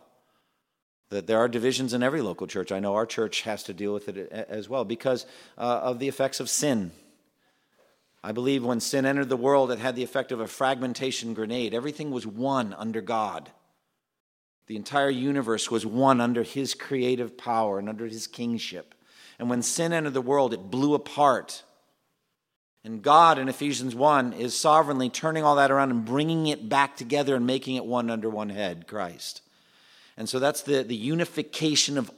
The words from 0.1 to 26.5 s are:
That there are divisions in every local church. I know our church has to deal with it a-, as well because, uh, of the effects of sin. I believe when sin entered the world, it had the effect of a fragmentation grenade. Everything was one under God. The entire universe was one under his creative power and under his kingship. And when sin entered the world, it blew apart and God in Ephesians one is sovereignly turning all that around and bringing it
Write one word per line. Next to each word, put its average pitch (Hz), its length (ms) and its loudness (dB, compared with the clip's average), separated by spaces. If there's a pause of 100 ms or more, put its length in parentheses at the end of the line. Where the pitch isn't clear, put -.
That 98 180 -6
there 110 120 4
are 120 100 6
divisions 120 460 0
in 123 80 0
every 143 180 0
local 92 260 -6
church. 92 240 -6
I 95 80 -2
know 101 160 -2
our 110 120 2
church - 360 -4
has 104 200 -6
to 110 100 -12
deal 101 220 -4
with 104 160 -8
it 95 200 -12
a-, 107 200 -10
as 101 180 -10
well 123 160 -2
because, 117 400 -2 (320)
uh, 120 260 0
of 120 160 -2
the 135 100 -2
effects 135 320 -2
of 127 100 -6
sin. 110 420 0 (1300)
I 107 100 -8
believe 123 340 0
when 120 140 0
sin 135 260 0
entered 139 240 0
the 131 80 0
world, 135 320 4
it 117 80 -2
had 120 180 -4
the 127 60 -4
effect 123 280 -4
of 120 100 -4
a 110 60 -4
fragmentation 127 840 -2
grenade. 110 400 -4
Everything 147 380 -6
was 123 160 -6
one 117 480 -2
under 110 260 -6
God. 95 500 -4 (1160)
The 110 100 -10
entire 139 340 0
universe 127 600 -2
was 113 160 0
one 123 340 4
under 120 220 2
his 135 320 -4
creative 127 640 -2
power 110 400 0
and 101 100 -6
under 110 180 -8
his 110 200 -10
kingship. 113 680 -6 (440)
And 120 100 -4
when 120 140 0
sin 170 320 0
entered 156 180 0
the 131 80 0
world, 131 320 2
it 95 180 -8
blew 139 220 2
apart 139 720 2 (1200)
and 110 160 -10
God 156 380 8
in 131 100 -2
Ephesians 127 460 -4
one 131 380 4
is 113 240 -4
sovereignly 147 520 4
turning 160 360 -2
all 147 120 6
that 139 140 6
around 139 200 4
and 117 140 0
bringing 156 440 0
it 147 200 -4